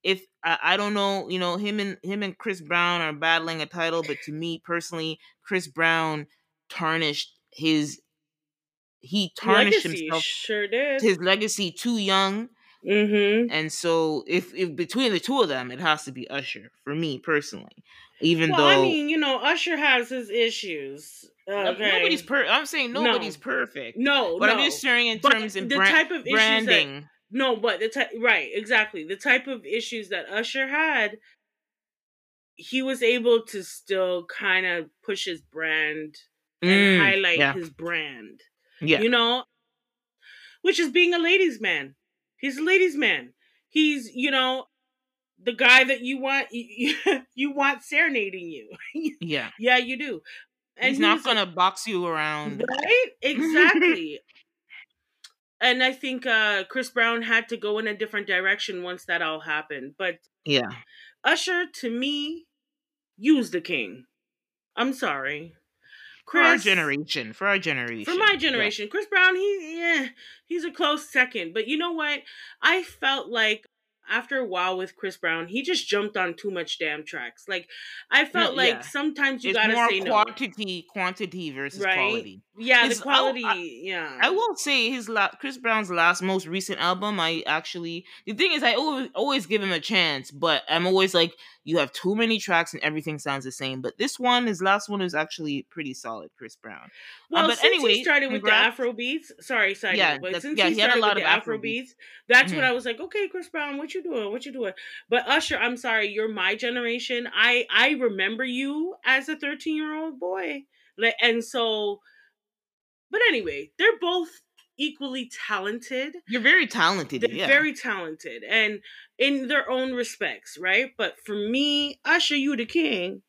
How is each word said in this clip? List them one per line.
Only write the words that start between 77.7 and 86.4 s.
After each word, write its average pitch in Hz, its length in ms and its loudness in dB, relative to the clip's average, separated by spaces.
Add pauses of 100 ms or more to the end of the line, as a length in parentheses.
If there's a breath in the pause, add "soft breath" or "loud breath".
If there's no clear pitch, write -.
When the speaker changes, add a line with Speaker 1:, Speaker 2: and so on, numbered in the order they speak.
Speaker 2:
I 285 160 4
felt 320 300 2
Speaker 1:
No, - 20 -2
Speaker 2:
like 247 180 4
Speaker 1:
yeah. 240 60 -12
Speaker 2:
sometimes 285 640 -2
you 190 80 0
Speaker 1:
It's 220 80 2
Speaker 2:
gotta 220 140 4
Speaker 1:
more 233 160 4
Speaker 2:
say 196 100 2
no. 190 120 -2
Speaker 1:
quantity, 208 800 0
quantity 185 640 -6
versus 139 320 -6
Speaker 2:
Right? 190 120 2
Speaker 1:
quality. 202 460 -2 (160)
Speaker 2:
Yeah, 240 300 4
the - 40 0
Speaker 1:
It's, 226 100 0
I'll, - 20 -12 (280)
Speaker 2:
quality, 247 140 -6
Speaker 1:
I, 220 80 0 (300)
Speaker 2:
yeah. 165 380 -8
Speaker 1:
I 247 100 4
will 415 260 0
say 254 320 0
his 247 180 -6
la-, 208 220 0 (100)
Chris 269 180 -10
Brown's 220 340 -2
last, 175 300 4
most 185 260 0